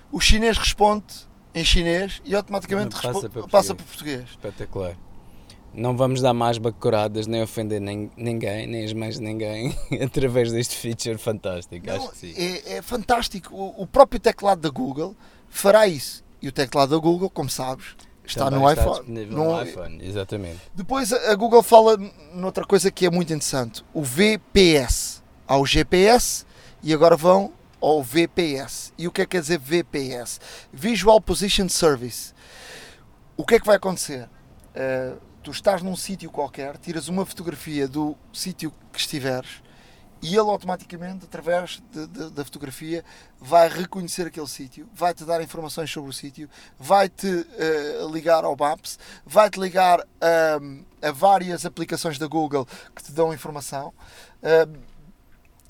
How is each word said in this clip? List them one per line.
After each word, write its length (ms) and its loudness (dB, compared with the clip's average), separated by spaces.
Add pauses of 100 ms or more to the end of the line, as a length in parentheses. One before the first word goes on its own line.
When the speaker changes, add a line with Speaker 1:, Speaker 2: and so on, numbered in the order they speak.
(120)
Speaker 1:
o 80 -6
chinês 380 4
responde 480 2 (480)
em 100 -2
chinês 640 2
e 100 -2
automaticamente 600 -4
Speaker 2:
Passa 120 -6
Speaker 1:
respo-, 220 -4
Speaker 2:
para 180 -10
Speaker 1:
passa 280 4
Speaker 2:
português. 20 -14
Speaker 1:
para 80 -18
português. 440 -10
Speaker 2:
Espetacular. 680 -8 (760)
Não 220 -2
vamos 260 0
dar 120 4
mais 240 0
bacuradas, 680 -2
nem 140 -2
ofender 380 -4
nin-, 380 -8
ninguém, 500 -6
nem 160 -8
as 80 -6
mães 240 -6
de 60 -10
ninguém, 520 -6 (140)
<laughs> 160 -4
através 480 0
deste 240 -2
feature 420 -6
fantástico, 680 -6
Speaker 1:
Não, 100 -6
Speaker 2:
acho 140 -8
que 80 -20
sim. 180 -16
Speaker 1:
é, 420 -8
é 40 -10
fantástico. 720 -4
O, 280 -10
o 40 -8
próprio 320 2
teclado 400 -2
da 100 -4
Google 460 -8 (320)
fará 400 4
isso. 380 -8 (160)
E 60 -10
o 40 -8
teclado 380 0
da 80 2
Google, 320 0
como 200 -6
sabes, 460 -8 (300)
está 200 -4
Speaker 2:
Também 140 2
Speaker 1:
no 100 8
Speaker 2:
está 120 4
Speaker 1:
iPhone. 180 2
Speaker 2:
disponível 380 -10
Speaker 1:
Não 80 0
Speaker 2:
no 160 0
Speaker 1:
é? 80 -8
Speaker 2:
iPhone, 340 -12
exatamente. 560 -6 (160)
Speaker 1:
Depois 380 -2
a, 180 0
a 40 6
Google 280 6
fala 300 8
n-, 180 -2 (220)
noutra 320 -6
coisa 260 4
que 140 0
é 40 4
muito 220 0
interessante. 500 -4 (120)
O 80 -4
V 380 2 (120)
P 240 8
S. 460 -2 (260)
Há 100 4
o 80 4
G 200 2
P 200 6
S 400 4 (380)
e 100 0
agora 220 8
vão 380 4 (260)
ao 240 2
V 240 0
P 280 -2
S. 420 -10
E 100 -6
o 40 -4
que 100 -2
é 40 2
que 60 -12
quer 100 -2
dizer 160 -2
V 280 -2
P 240 -8
S? 280 -10 (360)
Visual 480 4
Position 480 0
Service. 640 0 (1040)
O 80 -8
que 100 6
é 40 6
que 60 -2
vai 120 6
acontecer? 520 -6 (440)
Eh, 400 -4 (300)
tu 80 -14
estás 300 0
num 140 -6
sítio 340 -12
qualquer, 480 -8
tiras 300 -10
uma 180 -4
fotografia 600 -6
do 280 -4 (160)
sítio 400 -10 (220)
que 60 -10
estiveres 640 -6 (600)
e 60 -10
ele 220 2
automaticamente, 760 -8
através 560 -4 (100)
de, 140 -10
de, 240 -14
da 160 -10
fotografia, 580 -10 (360)
vai 280 6
reconhecer 600 -6
aquele 200 -10
sítio, 460 -16
vai-te 320 -2
dar 160 -2
informações 500 -10
sobre 200 -10
o 20 -14
sítio, 340 -16 (320)
vai-te, 480 2 (300)
eh, 540 -2
ligar 340 2
ao 100 -2
Maps, 440 -4 (260)
vai-te 340 4
ligar, 400 4 (220)
ahm, 600 2 (180)
a 100 -2
várias 540 2
aplicações 540 -6
da 80 -4
Google 400 -2 (280)
que 80 -20
te 80 -20
dão 220 0
informação. 580 -10 (520)
Ahm, 360 4 (920)